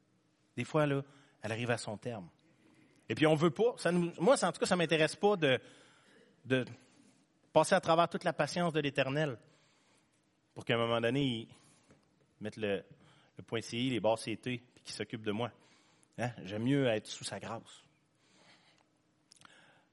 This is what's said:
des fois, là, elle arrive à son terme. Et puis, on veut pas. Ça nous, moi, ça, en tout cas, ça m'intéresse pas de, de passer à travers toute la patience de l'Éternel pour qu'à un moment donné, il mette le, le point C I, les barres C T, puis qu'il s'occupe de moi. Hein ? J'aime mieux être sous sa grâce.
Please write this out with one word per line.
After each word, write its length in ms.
des 100
fois, 200
là, 160
elle 100
arrive 200
à 60
son 200
terme. 300
Et 60
puis, 100
on 100
veut 140
pas. 280
Ça 140
nous, 280
moi, 180
ça, 100
en 40
tout 80
cas, 60
ça 100
m'intéresse 400
pas 200
de, 240
de 200
passer 220
à 80
travers 260
toute 160
la 100
patience 400
de 60
l'Éternel 580
pour 120
qu'à 100
un 20
moment 240
donné, 220
il 240
mette 160
le, 260
le 60
point 180
C 160
I, 120
les 100
barres 200
C 180
T, 240
puis 100
qu'il 100
s'occupe 300
de 80
moi. 200
Hein ? 140
J'aime 200
mieux 240
être 200
sous 160
sa 160
grâce. 440